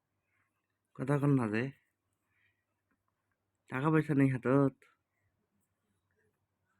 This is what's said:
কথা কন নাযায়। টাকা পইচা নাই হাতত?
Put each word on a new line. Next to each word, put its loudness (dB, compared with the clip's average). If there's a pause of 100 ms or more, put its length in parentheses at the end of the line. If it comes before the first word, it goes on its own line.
(960)
কথা -4
কন 0
নাযায়। -4 (2000)
টাকা -4
পইচা 0
নাই 4
হাতত? 2 (2000)